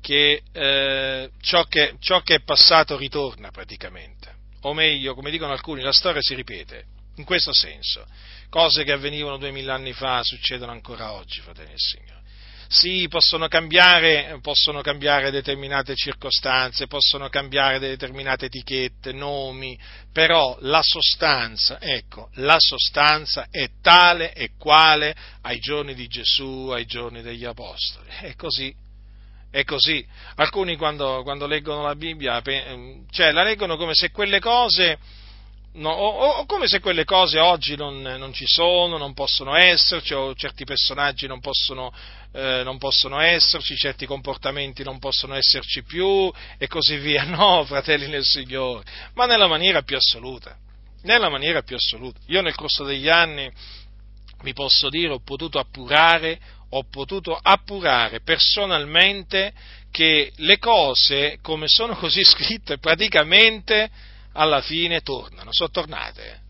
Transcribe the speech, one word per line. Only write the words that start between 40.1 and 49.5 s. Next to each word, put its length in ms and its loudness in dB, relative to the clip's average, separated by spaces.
o 220 -4
certi 300 -10
personaggi 600 -4
non 120 -12
possono, 520 -6
eh, 300 -2
non 140 -8
possono 420 -2
esserci, 560 2
certi 300 -6
comportamenti 800 -8
non 160 -12
possono 340 -4
esserci 500 0
più, 480 0
e 100 -4
così 300 -2
via. 260 0
<laughs> 140 -4
No, 280 6
fratelli 420 -2
nel 180 -4
Signore, 580 -4
ma 120 2
nella 220 6
maniera 340 2